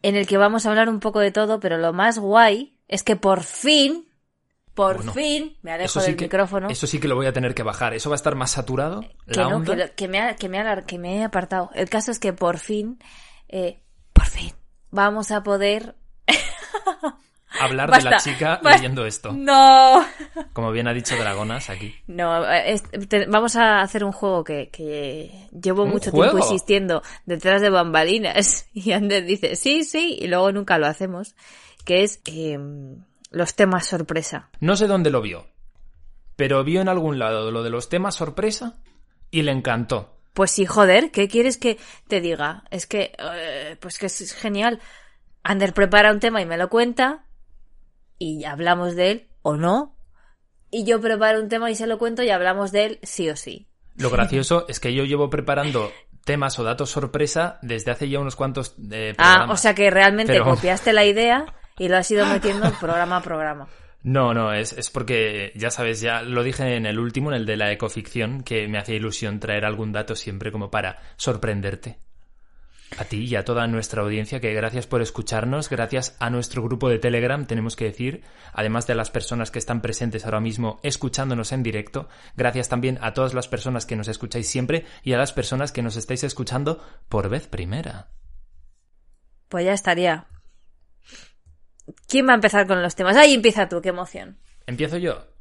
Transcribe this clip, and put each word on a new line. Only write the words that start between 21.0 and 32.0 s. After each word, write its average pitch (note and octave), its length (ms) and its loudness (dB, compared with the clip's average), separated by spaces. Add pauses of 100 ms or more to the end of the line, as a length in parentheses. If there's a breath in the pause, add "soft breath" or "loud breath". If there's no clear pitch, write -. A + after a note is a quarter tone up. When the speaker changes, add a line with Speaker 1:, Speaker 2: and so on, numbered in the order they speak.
Speaker 2:
Dragonas A2 520 -4
aquí. G#2 260 -10 (120)
Speaker 1:
No, E3+ 420 0
es, G3 340 2 (240)
te, G3+ 180 2
vamos G#3+ 300 2
a A3 260 4
hacer G3+ 220 -2
un G3+ 80 -2
juego F#3+ 320 -2
que, D3 260 -8
que D3 840 -12
llevo F#3 320 0
Speaker 2:
¿Un G3+ 80 2
Speaker 1:
mucho G3+ 200 -2
Speaker 2:
juego? E3 220 8
Speaker 1:
tiempo F#3 120 6
insistiendo F#3+ 560 2 (240 loud breath)
detrás F#3 360 2
de G#3 80 6
bambalinas F3+ 1000 2
<laughs> - 40 -20
y G#3 180 -2
Ander G3+ 340 2
dice, F#3+ 300 0
"Sí, D4+ 280 2
sí", D#4+ 360 -2
y - 80 -6
luego F3+ 240 4
nunca G3 260 0
lo D#3 100 2
hacemos, F#3 480 -6 (500 soft breath)
que F#3 180 4